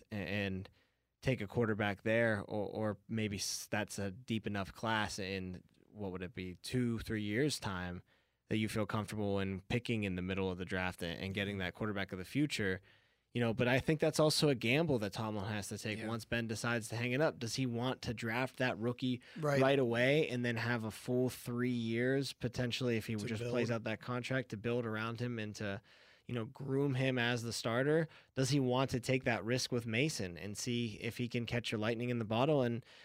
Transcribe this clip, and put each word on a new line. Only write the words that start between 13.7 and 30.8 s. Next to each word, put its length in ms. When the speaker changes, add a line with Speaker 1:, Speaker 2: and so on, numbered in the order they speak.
Speaker 1:
think 220
that's 180
also 300
a 60
gamble 440
that 140
Tomlin 320
has 240
to 80
take 220
Speaker 2:
Yeah. 80
Speaker 1:
once 180
Ben 220
decides 420
to 80
hang 160
it 80
up. 180
Does 160
he 100
want 360
to 120
draft 440
that 200
rookie 440
Speaker 3:
Right. 220
Speaker 1:
right 180
away 480
and 160
then 140
have 260
a 80
full 380
three 400
years 640
potentially 640
if 80
he 100
Speaker 3:
To 100
Speaker 1:
just 200
plays 240
Speaker 3:
build. 120
Speaker 1:
out 40
that 160
contract 480
to 80
build 280
around 360
him 180
and 160
to, 240
you 80
know, 100
groom 500
him 220
as 240
the 120
starter? 560
Does 140
he 100
want 300
to 100
take 240
that 220
risk 260
with 140
Mason 520
and 200
see 440